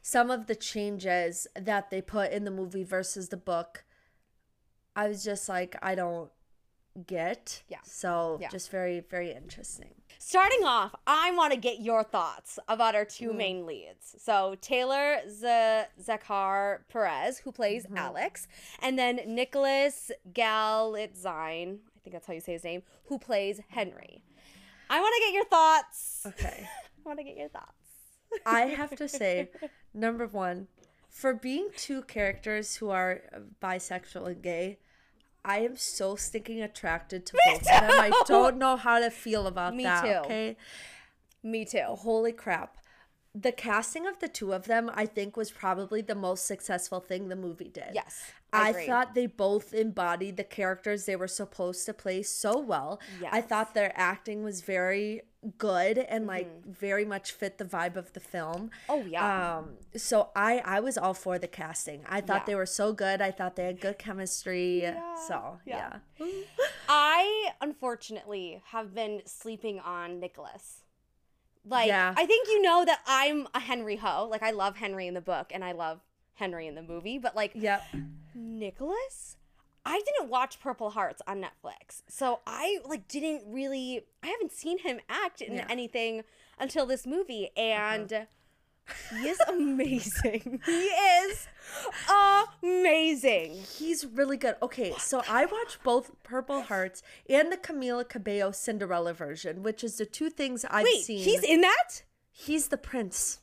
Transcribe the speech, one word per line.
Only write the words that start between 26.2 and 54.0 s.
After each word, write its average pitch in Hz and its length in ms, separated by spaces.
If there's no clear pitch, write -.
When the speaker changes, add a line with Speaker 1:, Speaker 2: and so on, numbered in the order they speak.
Speaker 1:
Okay. - 420
Speaker 2:
<laughs> - 140
I - 100
wanna 294 160
get 277 140
your 294 120
thoughts. - 240
Speaker 1:
I 226 160
have 285 340
to 294 120
say, 185 420
Speaker 2:
<laughs> - 220
Speaker 1:
number 226 340
one, 190 400
for - 260
being 269 420
two 269 280
characters 208 760
who 214 120
are 185 320
bisexual 185 680
and 175 140
gay, 175 380
I 202 160
am 240 180
so - 380
stinking 220 460
attracted 185 680
to - 80
Speaker 2:
Me 494 120
Speaker 1:
both - 140
of - 40
them. 719 260
I 539 180
Speaker 2:
too! 494 180
Speaker 1:
don't 254 300
know 262 180
how 240 240
to 233 100
feel 214 380
about 180 280
Speaker 2:
Me 254 80
Speaker 1:
that, 175 200
Speaker 2:
too. 214 60
Speaker 1:
okay? 220 320
Speaker 2:
Me 220 240
too. 175 220
Speaker 1:
Holy 226 460
crap. 185 420
The 214 180
casting 233 560
of 392 120
the 349 80
two 202 260
of 190 120
them, 233 280
I 214 120
think, 208 320
was 214 140
probably 196 500
the 214 140
most 185 300
successful 185 540
thing 185 300
the 185 60
movie 175 340
did. - 240
Speaker 2:
Yes, - 280
Speaker 1:
I 214 200
Speaker 2:
agree. 175 160
Speaker 1:
thought 247 280
they 247 120
both 208 460
embodied 190 640
the 196 80
characters 196 600
they 196 100
were 185 120
supposed 185 580
to 220 80
play 190 300
so 214 360
well. 185 400
I 214 60
Speaker 2:
Yes. 226 80
Speaker 1:
thought 220 300
their 202 200
acting 202 480